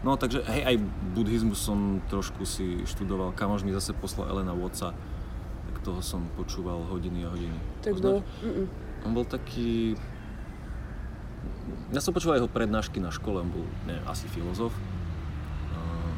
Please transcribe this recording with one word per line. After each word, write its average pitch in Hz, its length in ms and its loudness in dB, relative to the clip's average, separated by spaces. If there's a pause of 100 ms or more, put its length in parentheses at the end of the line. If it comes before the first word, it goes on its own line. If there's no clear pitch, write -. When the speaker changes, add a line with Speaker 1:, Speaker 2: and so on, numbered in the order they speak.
Speaker 1:
no 135 160 4
takže, 127 260 2
hej, 127 220 2
aj 127 100 8 (380)
buddhizmus 110 480 4
som 101 480 4
trošku 98 340 0
si 90 400 0
študoval, 92 480 0
kamoš 101 300 2
mi 98 80 2
zase 95 240 0
poslal - 400 -2
Elena 92 180 2
Wattsa, 90 400 -2 (720)
tak - 160 -4
toho 90 220 -2
som 87 320 -2
počúval 87 500 -2
hodiny 87 380 -2
a 85 80 -2
hodiny. 85 280 -2 (220)
Speaker 2:
To - 60 -8
je 208 80 4
Speaker 1:
Poznáš? 185 80 2
Speaker 2:
kto? 196 100 6 (300)
Mm-mm. 202 240 0 (340)
Speaker 1:
On 107 140 -2
bol 120 100 4
taký, 117 680 2 (1900)
ja 143 140 2
som 185 100 2
počúval 165 260 6
jeho 117 120 6
prednášky 110 500 2
na 87 100 0
škole, 95 300 0
on 87 120 0
bol, 87 120 -2 (220)
neviem, 87 180 -2
asi - 240 -2
filozof, 90 460 0 (960)
a 78 100 -2 (380)